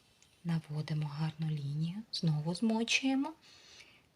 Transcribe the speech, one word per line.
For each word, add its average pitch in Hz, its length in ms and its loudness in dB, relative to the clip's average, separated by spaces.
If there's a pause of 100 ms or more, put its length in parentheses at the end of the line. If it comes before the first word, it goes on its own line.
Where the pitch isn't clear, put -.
(440)
Наводимо 151 640 -2
гарну 156 400 -2
лінію, 156 640 -2
знову 160 440 2
змочуємо. 262 800 2 (840)